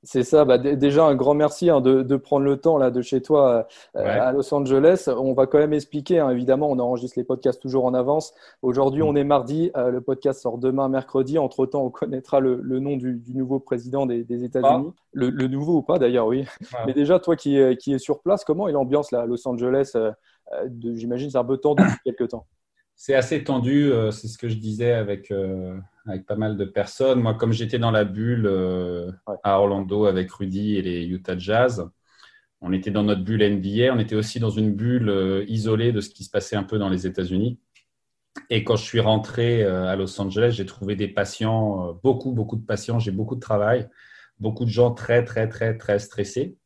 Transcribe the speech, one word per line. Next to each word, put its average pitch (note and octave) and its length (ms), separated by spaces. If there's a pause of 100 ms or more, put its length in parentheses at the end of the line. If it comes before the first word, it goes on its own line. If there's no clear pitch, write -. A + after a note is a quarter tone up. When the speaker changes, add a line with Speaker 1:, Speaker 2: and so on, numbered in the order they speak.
Speaker 1:
C'est B2+ 180
ça. D3+ 200
Bah, B2+ 140
dé-, C#3 180
déjà, C#3+ 300
un C#3+ 100
grand C3 180
merci, D3+ 360
hein, C#3+ 100
de, C3 220
de C3 160
prendre C#3 260
le C#3 140
temps D#3+ 200
là, C3 140
de B2 100
chez B2+ 200
toi, B2+ 480 (260)
euh, - 80
Speaker 2:
Ouais. G#2 60
Speaker 1:
à B2+ 240
Los C#3 200
Angeles. C#3+ 540
On C3 240
va C3 160
quand D3 120
même D3+ 120
expliquer, D3 480
hein, C#3 100
évidemment, C3 400
on C3 80
enregistre B2 400
les B2 60
podcasts B2+ 380
toujours B2+ 240
en B2+ 80
avance. C#3 400 (280)
Aujourd'hui, C3+ 400
Speaker 2:
Mm. D#3 40
Speaker 1:
on C#3+ 100
est C#3+ 80
mardi, C#3+ 540
euh, B2 140
le B2+ 100
podcast C3 400
sort A#2+ 160
demain, C3 320
mercredi. C3 480
Entre-temps, C3+ 480
on B2 40
connaîtra C3 520
le, B2+ 200
le C3 200
nom C#3 160
du, B2+ 160
du A#2+ 200
nouveau C3 280
président B2+ 440
des, A#2+ 200
des A#2+ 180
États-Unis. C3+ 480
Speaker 2:
Ah. - 100 (120)
Speaker 1:
Le, B2+ 160
le C3 180
nouveau D3 300
ou C#3 60
pas, E3+ 160
d'ailleurs, A#2+ 280
oui. B2 120
Speaker 2:
Ouais. - 460
Speaker 1:
Mais C3 80
déjà, D3 260
toi E3+ 180
qui, C#3 200
euh, C3 180
qui C#3 180
es C3 40
sur D3 240
place, G3 220
comment F3+ 240
est D3+ 60
l'ambiance C#3+ 400
là, A#2+ 80
à A#2+ 40
Los A#2+ 220
Angeles, B2+ 480
euh, A2 160 (400)
euh, F2 160
de, A#2 280
j'imagine, A#2+ 340
c'est C3 80
un B2 80
peu C3+ 100
tendu D3 260
depuis F#3 200
<coughs> - 20
quelques A#2+ 280
temps. - 140 (500)
Speaker 2:
C'est - 200
assez C3 280
tendu, C#3 480
euh, A2 200
c'est A2 160
ce A2 100
que A#2+ 100
je A2+ 60
disais A2 380
avec, G2+ 400
euh, F#2+ 440 (320)
avec F#2+ 200
pas G#2+ 80
mal G#2+ 220
de G2+ 60
personnes. B2 560
Moi, A2+ 140
comme A2+ 180
j'étais A2+ 280
dans A#2 100
la G#2+ 140
bulle, A2 420
euh, F#2 680 (160)
Speaker 1:
Ouais. G2+ 160
Speaker 2:
à G2 160
Orlando G2+ 460
avec F#2 260
Rudy G2+ 440
et F#2 80
les F2 220
Utah F#2 300
Jazz, G#2 540 (720)
on F2+ 100
était F#2+ 200
dans G#2 100
notre G#2 220
bulle A2 180
N G2+ 200
B G2+ 200
A, C3 140
on A2+ 40
était A2 160
aussi G#2+ 240
dans A2+ 120
une G#2+ 220
bulle, A#2 360
euh, G2 380
isolée A2+ 440
de G#2+ 100
ce - 100
qui - 120
se - 60
passait G#2 260
un G2+ 80
peu G#2+ 140
dans G2 120
les F#2 180
États-Unis. F#2+ 500 (960)
Et A2 120
quand A2+ 120
je A2 80
suis - 160
rentré, A2 640
euh, F#2 240
à G2 80
Los F#2+ 260
Angeles, G#2 300
j'ai G2+ 160
trouvé G2 280
des G2 120
patients, G#2 840
euh, E2+ 40 (100)
beaucoup, C3 280
beaucoup A2 260
de - 80
patients, A#2 340
j'ai A2 120
beaucoup A2 240
de A#2 60
travail, A2+ 480 (500)
beaucoup A2 260
de A#2 40
gens A#2+ 220
très, A#2+ 340
très, A2 240
très, A2+ 280
très G2+ 200
stressés. A#2+ 680